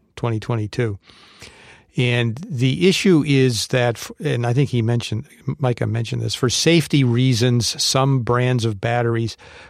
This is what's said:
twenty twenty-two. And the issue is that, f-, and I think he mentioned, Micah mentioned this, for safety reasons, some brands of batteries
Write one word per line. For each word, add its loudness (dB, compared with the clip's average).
twenty -4
twenty-two. -4
And 0
the 0
issue 4
is 2
that, 0
f-, -14
and -2
I 0
think 0
he 0
mentioned, -2
Micah -2
mentioned -4
this, -4
for 0
safety 2
reasons, 2
some 2
brands 0
of -4
batteries -2